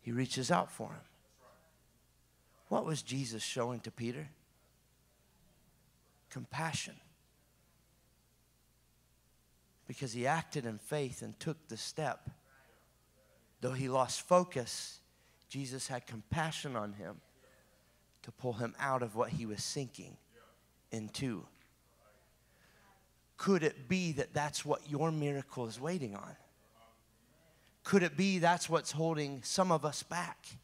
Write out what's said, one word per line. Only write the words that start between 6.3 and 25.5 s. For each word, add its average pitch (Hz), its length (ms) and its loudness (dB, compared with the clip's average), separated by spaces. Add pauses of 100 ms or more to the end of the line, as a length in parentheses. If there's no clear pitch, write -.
Compassion. 143 640 -6 (3000)
Because 127 240 -8
he 120 140 0
acted 156 380 0
in 110 140 -4
faith 143 440 -4
and 110 180 -10
took - 260 -6
the 113 100 -10
step. - 540 -4 (1300)
Though 127 100 0
he 131 160 0
lost 127 320 4
focus, - 800 2 (480)
Jesus 135 400 -6
had 123 180 -4
compassion 147 680 -2
on 104 160 -2
him 98 280 -10 (1000)
to - 80 -14
pull 127 220 -4
him 117 260 -4
out 131 240 2
of 110 140 -4
what 117 140 2
he 117 140 -4
was 104 200 -6
sinking 113 520 -8 (760)
into. 110 520 -4 (1900)
Could 185 260 6
it 135 240 0
be 180 240 2
that 131 200 -2
that's 147 320 0
what 147 240 0
your 147 220 2
miracle 143 560 -2